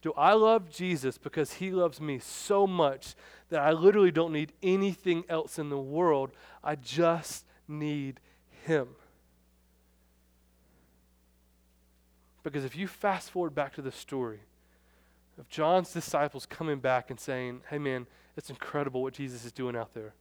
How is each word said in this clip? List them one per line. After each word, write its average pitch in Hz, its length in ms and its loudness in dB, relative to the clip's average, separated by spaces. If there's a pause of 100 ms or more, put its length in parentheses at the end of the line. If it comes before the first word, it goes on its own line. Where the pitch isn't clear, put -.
Do 160 140 -4
I 160 180 6
love 220 380 6
Jesus 156 480 -2
because - 360 -4
he 190 180 -6
loves 175 280 0
me 147 200 -4
so - 460 2
much 156 500 0 (340)
that 160 100 0
I 151 120 6
literally 185 400 6
don't 160 200 0
need 151 200 -4 (100)
anything 185 680 0
else 160 300 -4
in 147 100 -4
the 143 80 -4
world? 139 540 2 (340)
I 151 120 -2
just 165 680 0 (240)
need 147 520 -6 (440)
him. 147 240 0 (3500)
Because 143 200 -4
if 127 120 -8
you 190 100 -4
fast 190 460 -4
forward 165 240 -2
back 143 180 -4
to 147 80 -10
the 131 80 -6
story 120 480 -6 (1000)
of - 120 -20
John's 170 440 2
disciples 147 540 -2
coming 151 320 -4
back 127 320 0
and 123 80 -12
saying, 127 500 -8
"Hey 147 100 -8
man, 131 280 -4 (300)
it's - 140 -14
incredible 135 520 -4
what 131 120 -6
Jesus 123 300 -10
is 120 60 -12
doing 123 240 -6
out 113 200 -8
there. 107 260 -14